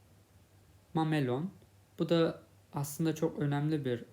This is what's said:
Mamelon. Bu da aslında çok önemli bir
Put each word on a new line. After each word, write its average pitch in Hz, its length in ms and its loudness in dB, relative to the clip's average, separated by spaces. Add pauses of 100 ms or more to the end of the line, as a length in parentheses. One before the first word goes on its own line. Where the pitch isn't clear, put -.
(920)
Mamelon. 156 580 0 (480)
Bu 170 100 -2
da 170 320 2 (320)
aslında 151 420 -2
çok 165 240 -2
önemli 143 460 0
bir 120 280 -2